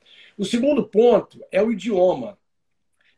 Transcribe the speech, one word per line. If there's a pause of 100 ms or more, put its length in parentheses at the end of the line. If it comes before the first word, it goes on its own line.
(360)
O
segundo
ponto (120)
é
o
idioma. (840)